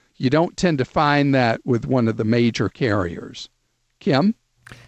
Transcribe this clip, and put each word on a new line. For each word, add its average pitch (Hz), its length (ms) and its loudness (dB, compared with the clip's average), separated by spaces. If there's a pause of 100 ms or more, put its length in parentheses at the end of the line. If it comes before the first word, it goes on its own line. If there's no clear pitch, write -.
(180)
You 127 140 0
don't 160 260 0
tend 165 220 0
to 123 60 0
find 143 500 2
that 117 300 0
with 120 200 -2
one 127 220 0
of 110 100 -2
the 113 60 -4
major 113 440 0
carriers. 101 800 -4 (520)
Kim? 190 340 0 (540)